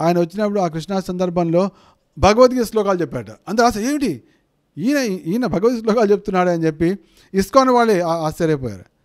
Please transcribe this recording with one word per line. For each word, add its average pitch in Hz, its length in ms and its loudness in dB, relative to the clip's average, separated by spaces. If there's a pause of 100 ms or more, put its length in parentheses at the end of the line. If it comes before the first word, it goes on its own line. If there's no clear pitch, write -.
ఆయన 175 180 2
వచ్చినప్పుడు 202 400 -2
ఆ 180 80 0
కృష్ణాష్టమి 180 500 -6
సందర్భంలో 180 520 0 (480)
భగవద్గీత 233 480 4
శ్లోకాలు 196 360 -2
చెప్పాట. 123 300 -6
అందరూ 220 340 -2
అసలు 214 160 0
"ఏమిటి 247 420 -4 (540)
ఈయన, 254 200 0
ఈయన 220 480 -4
భగవద్గీత 220 380 0
శ్లోకాలు 208 280 2
చెప్తున్నాడు" 185 380 0
అని 165 160 -2
చెప్పి 165 320 0 (360)
ఇస్కాన్ 254 360 2
వాళ్ళే 233 300 4
ఆ-, 170 100 -2
ఆశ్చర్యపోయారు. 151 760 -4 (200)